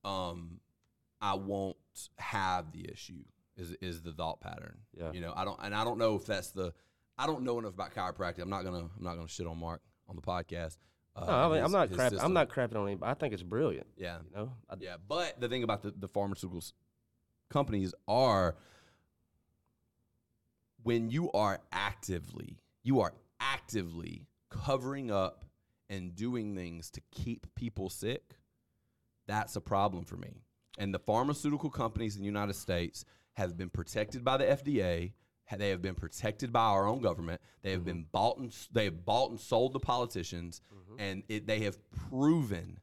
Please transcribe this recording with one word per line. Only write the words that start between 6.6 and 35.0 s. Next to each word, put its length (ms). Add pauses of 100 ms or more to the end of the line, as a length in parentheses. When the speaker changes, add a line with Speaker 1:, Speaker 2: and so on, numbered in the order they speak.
Speaker 1:
I 80
don't 160
know 160
enough 160
about 200
chiropractic. 480
I'm 80
not 140
gonna, 320
I'm 80
not 120
gonna 120
shit 180
on 120
Mark 240 (260)
on 80
the 60
podcast. 560 (360)
Uh, 120
Speaker 2:
No, 60
I 160
mean, 80
Speaker 1:
his, 100
Speaker 2:
I'm 60
not 160
Speaker 1:
his 80
Speaker 2:
crap-, 160
I'm 60
Speaker 1:
system. 140
Speaker 2:
not 160
crapping 300
on 100
anybody. 220
I 40
think 200
it's 80
brilliant. 440 (100)
Speaker 1:
Yeah. 220 (120)
Speaker 2:
You 60
know? 160 (180)
I 100
Speaker 1:
Yeah, 160 (100)
but 340
the 80
thing 140
about 200
the, 140
the 120
pharmaceuticals 640 (760)
companies 440 (140)
are, 480 (2250)
when 280
you 220
are 280 (100)
actively, 880 (240)
you 180
are 120 (260)
actively 880 (240)
covering 640
up 320 (440)
and 280
doing 400
things 360
to 80 (120)
keep 420
people 360
sick, 480 (880)
that's 280
a 60
problem 440
for 120
me. 260 (360)
And 160
the 40
pharmaceutical 680
companies 480
in 60
the 40
United 280
States 500 (300)
have 240
been 100
protected 560
by 140
the 120
F 140
D 180
A. 300 (380)